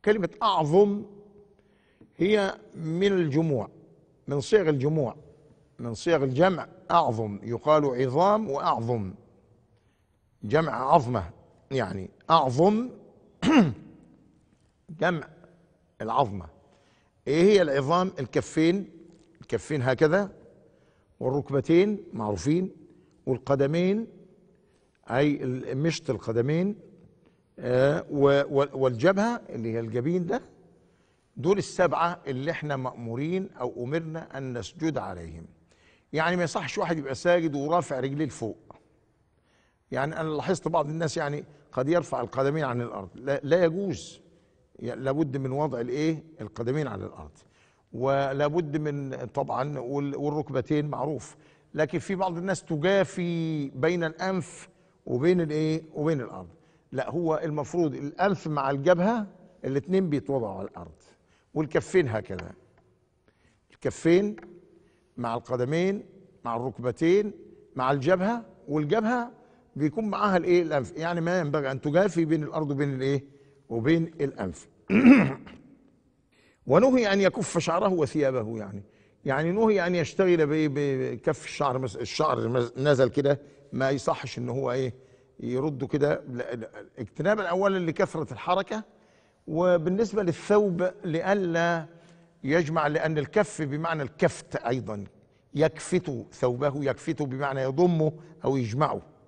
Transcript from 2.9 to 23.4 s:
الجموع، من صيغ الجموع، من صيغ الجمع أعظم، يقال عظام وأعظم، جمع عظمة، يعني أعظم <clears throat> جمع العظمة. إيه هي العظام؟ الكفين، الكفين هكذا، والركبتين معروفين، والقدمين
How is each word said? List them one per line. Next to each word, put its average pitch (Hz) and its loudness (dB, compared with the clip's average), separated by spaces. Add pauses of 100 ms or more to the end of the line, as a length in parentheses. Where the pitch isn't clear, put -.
الجموع، 151 0 (580)
من 139 -2
صيغ 190 4
الجموع، 143 0 (640)
من 117 -8
صيغ 151 2
الجمع 139 2 (240)
أعظم، 113 2
يقال 147 2
عظام 143 2
وأعظم، 120 -2 (1300)
جمع 135 0
عظمة، 117 -2 (420)
يعني 98 -4 (200)
أعظم 165 4 (540)
<clears throat> 226 6 (1300)
جمع 165 -2 (760)
العظمة. 110 -2 (840)
إيه 156 4
هي 202 8
العظام؟ 156 2
الكفين، 160 0 (520)
الكفين 131 -4
هكذا، 156 2 (880)
والركبتين 147 2 (100)
معروفين، 113 -2 (540)
والقدمين 156 0 (1040)